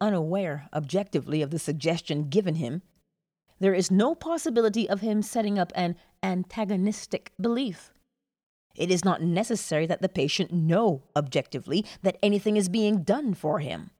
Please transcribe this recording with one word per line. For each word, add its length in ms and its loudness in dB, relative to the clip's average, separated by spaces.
unaware, 720 0
objectively, 680 -2
of 100 -2
the 80 -2
suggestion 720 -2
given 260 2
him, 260 -4
there 140 4
is 180 0
no 240 4
possibility 720 0
of 120 0
him 200 0
setting 380 0
up 160 -2
an 200 0
antagonistic 1160 -2
belief. 540 -2
It 140 -2
is 160 2
not 160 2
necessary 640 0
that 140 -2
the 80 2
patient 440 -2
know 500 2
objectively 680 -2
that 220 0
anything 340 2
is 120 2
being 340 2
done 300 0
for 260 -2
him. 400 -8